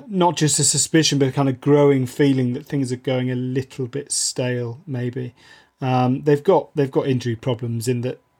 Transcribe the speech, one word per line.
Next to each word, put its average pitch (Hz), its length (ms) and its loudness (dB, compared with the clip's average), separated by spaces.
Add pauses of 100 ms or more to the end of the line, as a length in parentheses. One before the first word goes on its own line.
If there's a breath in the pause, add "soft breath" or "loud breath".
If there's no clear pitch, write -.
not 175 300 0
just 151 220 2
a 143 40 0
suspicion, 151 560 2
but 135 100 2
a 131 40 -4
kind 139 160 2
of 127 100 -4
growing 143 460 4
feeling 131 480 2
that - 120 -8
things 135 260 -4
are 127 60 -4
going 127 320 -2
a 127 60 -4
little 127 520 -6
bit 131 240 -10
stale, 123 760 -4
maybe. 123 480 -6 (480 soft breath)
Um, 127 420 2
they've 147 200 2
got, 170 320 2
they've 139 160 0
got 147 160 0
injury 120 280 -2
problems 117 520 -6
in 123 140 -2
that 127 180 -8 (200)